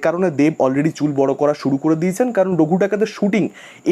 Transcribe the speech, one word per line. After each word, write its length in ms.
কারণে 240
দেব 120
already 340
চুল 120
বড় 200
করা 220
শুরু 200
করে 200
দিয়েছেন, 340
কারণ 240
রঘু 220
ডাকাতের 340
শুটিং 260